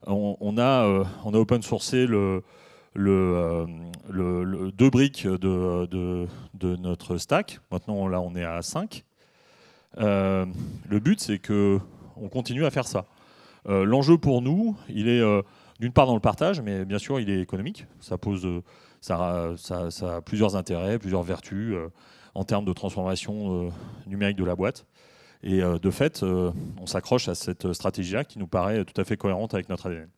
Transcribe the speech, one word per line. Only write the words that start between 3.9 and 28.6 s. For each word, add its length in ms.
le, 340
le, 300
deux 180
briques 360
de, 600
de, 400
de 220
notre 420
stack. 420
Maintenant, 380
là, 120
on 140
est 100
à 180
cinq. 420
Euh, 480
le 100
but, 220
c'est 180
que 400
on 120
continue 360
à 60
faire 160
ça. 200
Euh, 160
l'enjeu 340
pour 220
nous, 360
il 200
est, 120
euh, 220
d'une 120
part 140
dans 80
le 60
partage, 400
mais 240
bien 140
sûr, 220
il 80
est 120
économique. 460
Ça 200
pose, 280
euh, 160
ça, 560
ça, 340
ça 260
a 40
plusieurs 360
intérêts, 420
plusieurs 240
vertus, 520
euh, 140
en 100
termes 200
de 80
transformation, 960
euh, 40
numérique 300
de 80
la 120
boîte. 300
Et, 200
euh, 160
de 120
fait, 320
euh, 300
on 60
s'accroche 420
à 60
cette 380
stratégie-là 520
qui 140
nous 80
paraît 380